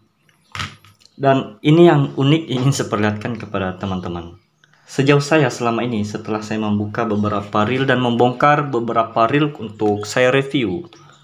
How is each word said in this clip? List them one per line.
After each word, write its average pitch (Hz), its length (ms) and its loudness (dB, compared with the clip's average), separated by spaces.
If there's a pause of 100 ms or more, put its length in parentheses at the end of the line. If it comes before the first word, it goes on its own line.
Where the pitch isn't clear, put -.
(1120)
Dan 135 480 -2
ini 160 240 6
yang 143 320 4
unik 143 320 2
ingin 127 240 0
saya 110 160 -4
perlihatkan 107 480 -2
kepada 95 400 -6
teman-teman. 90 640 -8 (480)
Sejauh 143 320 2
saya 143 320 2
selama 117 320 -4
ini, 113 160 -4
setelah 104 400 -6
saya 110 160 -6
membuka 107 480 -2
beberapa 104 640 -2
reel 131 160 -2
dan 127 160 2
membongkar 127 720 2
beberapa 117 560 0
reel 143 320 0
untuk 104 480 -2
saya 127 240 2
review, 135 560 -2 (340)